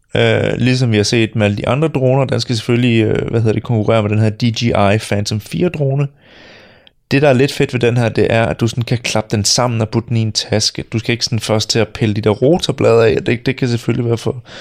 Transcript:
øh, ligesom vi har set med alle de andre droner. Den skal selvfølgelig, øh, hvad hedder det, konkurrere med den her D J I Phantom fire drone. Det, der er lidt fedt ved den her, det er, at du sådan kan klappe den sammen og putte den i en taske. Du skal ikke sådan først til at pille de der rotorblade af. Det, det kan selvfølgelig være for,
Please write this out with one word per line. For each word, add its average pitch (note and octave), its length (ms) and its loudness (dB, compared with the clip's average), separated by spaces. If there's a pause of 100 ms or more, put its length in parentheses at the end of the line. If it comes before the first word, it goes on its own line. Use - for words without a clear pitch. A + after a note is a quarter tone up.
(160)
øh, A2 420 2
ligesom B2+ 340 0
vi G#2+ 60 2
har G#2 60 4
set A2+ 320 0
med G#2+ 100 2
alle G#2 120 0
de - 100 -6
andre C#3+ 200 0
droner. C3 380 0
Den A#2 140 -2
skal B2 160 -4
selvfølgelig, A#2 480 2
øh, - 260 0
hvad A#2 120 0
hedder A2 120 2
det, A2+ 100 -4
konkurrere A2+ 380 2
med G#2 80 0
den G#2+ 100 2
her A2 100 2
D G#2 140 -4
J A2+ 520 2
I - 20 4
Phantom G#2+ 420 -4
fire E3 300 -2
drone. C#3+ 380 -2 (1040)
Det, C3+ 100 2
der D3 80 6
er C3 40 6
lidt C3 180 2
fedt - 220 -2
ved B2 60 -2
den A#2+ 180 2
her, A#2+ 120 2
det G#2+ 200 2
er, A2+ 160 2
at - 140 -2
du A#2+ 80 2
sådan A#2 160 -4
kan A#2+ 140 -2
klappe - 380 -4
den G#2 100 0
sammen A#2+ 360 0
og G#2+ 80 -2
putte A2+ 200 -2
den A#2 80 0
i A2+ 40 2
en A2 100 -2
taske. - 500 -2 (120)
Du A2 60 -2
skal A2 140 -4
ikke A#2 120 -4
sådan A2+ 140 -4
først G#2+ 300 -2
til A#2 100 0
at G#2+ 80 0
pille G#2+ 280 -2
de G#2+ 60 -4
der G#2+ 80 0
rotorblade A#2 760 2
af. G#2 180 0
Det, A#2+ 200 -2
det C3 120 -2
kan C3+ 100 -2
selvfølgelig A#2+ 380 -2
være A#2 120 0
for, - 260 -6 (180)